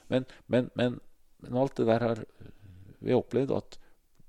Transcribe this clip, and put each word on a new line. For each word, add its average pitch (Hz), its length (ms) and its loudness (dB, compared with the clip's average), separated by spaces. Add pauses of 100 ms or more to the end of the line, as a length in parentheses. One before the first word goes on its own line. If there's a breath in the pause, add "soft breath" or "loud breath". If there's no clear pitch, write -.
Men, 127 180 0 (200 loud breath)
men, 120 280 0
men, 120 260 -2 (400)
men 123 160 -6
alt 135 200 0
det 123 100 2
der 113 140 4
har 113 240 -2 (760)
vi 110 140 2
opplevd 127 420 2
at - 220 -8 (500)